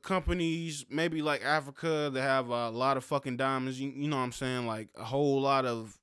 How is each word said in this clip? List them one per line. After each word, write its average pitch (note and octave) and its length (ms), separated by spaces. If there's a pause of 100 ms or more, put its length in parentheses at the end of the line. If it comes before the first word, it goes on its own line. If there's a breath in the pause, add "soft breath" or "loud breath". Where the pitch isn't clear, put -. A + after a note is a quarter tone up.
companies, E3 840
maybe D#3+ 360
like D3 200
Africa, D3 720
they C3 80
have C3+ 280
a A#2+ 200
lot B2+ 260
of B2+ 80
fucking C3+ 340
diamonds, C3 440
you, C#3 140
you C#3+ 120
know D3+ 100
what C3 40
I'm B2+ 100
saying? B2+ 360
Like, A2 280
a - 80
whole C#3 380
lot C3+ 240
of A2+ 360